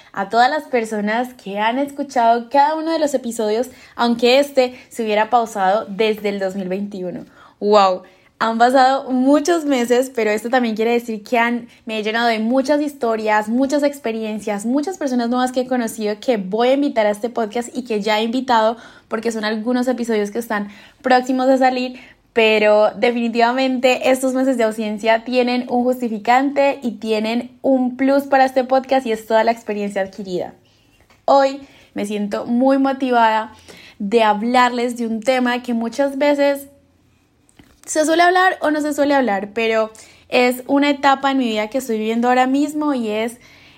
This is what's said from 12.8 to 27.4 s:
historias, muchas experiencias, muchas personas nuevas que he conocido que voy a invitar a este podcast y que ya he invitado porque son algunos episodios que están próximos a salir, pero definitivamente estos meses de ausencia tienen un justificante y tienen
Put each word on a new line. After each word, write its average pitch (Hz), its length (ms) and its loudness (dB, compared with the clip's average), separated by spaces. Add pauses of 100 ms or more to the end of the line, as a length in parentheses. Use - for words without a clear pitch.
historias, 220 680 -2
muchas 269 360 0
experiencias, 220 840 -4
muchas 294 320 -2
personas 247 320 -2
nuevas 254 220 0
que 254 100 -2
he 247 60 -4
conocido 220 520 -4
que 240 180 0
voy 208 320 0
a 262 40 4
invitar 277 320 0
a 208 60 2
este 208 180 -4
podcast 233 440 -6
y 254 100 -6
que 208 180 -4
ya 214 180 0
he 220 40 -2
invitado 233 520 0 (320)
porque 226 240 -4
son 214 140 -6
algunos 233 420 -2
episodios 226 440 -2
que 233 80 -6
están 214 300 -6 (340)
próximos 254 440 2
a 269 100 6
salir, 254 420 0 (340)
pero 214 640 4
definitivamente 247 1120 0
estos 262 240 0
meses 262 240 0
de 226 60 0
ausencia 220 600 0
tienen 247 460 -2
un 247 140 0
justificante 254 960 0
y 233 120 -4
tienen 220 580 -4 (100)